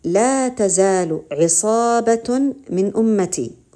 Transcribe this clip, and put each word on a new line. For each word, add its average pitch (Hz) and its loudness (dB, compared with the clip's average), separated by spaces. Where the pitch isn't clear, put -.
"لا 247 0
تزال 190 0
عصابة 233 0
من 190 0
أمتي 196 0